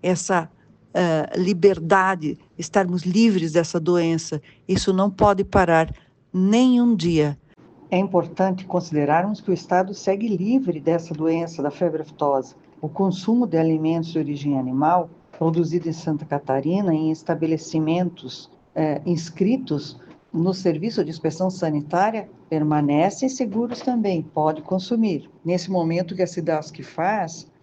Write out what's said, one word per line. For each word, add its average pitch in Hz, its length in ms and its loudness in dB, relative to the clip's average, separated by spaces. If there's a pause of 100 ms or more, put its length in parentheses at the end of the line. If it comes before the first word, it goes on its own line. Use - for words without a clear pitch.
essa, 175 480 0 (420)
eh, 165 460 0
liberdade, 185 1000 2 (180)
estarmos 180 460 0
livres 185 480 4
dessa 170 280 0
doença. 165 600 0 (260)
Isso 190 240 0
não 190 160 2
pode 202 360 4
parar 170 500 4 (400)
nem 240 480 4
um 240 140 4
dia. 156 420 2 (540)
É 185 80 2
importante 185 680 0
considerarmos 170 760 0
que - 120 -4
o - 20 4
estado 185 400 0
segue 202 420 -2
livre 190 440 0
dessa 165 340 -2
doença, 165 480 -2
da 143 80 -2
febre 156 320 -2
aftosa. 139 540 -2 (260)
O 151 80 -6
consumo 220 560 0
de 165 100 -4
alimentos 160 540 2
de - 80 -4
origem 143 400 -2
animal, 151 540 0 (260)
produzido 165 500 0
em 160 60 -4
Santa 151 320 -4
Catarina, 151 680 0
em 156 200 0
estabelecimentos, 160 1400 -2 (240)
eh, 156 320 0
inscritos - 960 -2 (340)
no 170 200 0
Serviço 185 500 0
de 151 60 -4
Inspeção 160 400 -2
Sanitária, 175 800 -2 (220)
permanecem 151 800 2
seguros 233 500 -4
também, 202 420 0
pode 156 400 -2
consumir. 185 680 -2 (140)
Nesse 175 280 -2
momento, 175 400 0
o 190 40 -8
que 185 60 -2
a 175 60 0
cidasc 160 560 -4
faz 175 640 -4 (140)